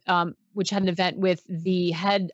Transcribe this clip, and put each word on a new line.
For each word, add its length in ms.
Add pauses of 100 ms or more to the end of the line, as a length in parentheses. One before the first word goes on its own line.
um, 280 (180)
which 160
had 140
an 60
event 280
with 300
the 440
head, 420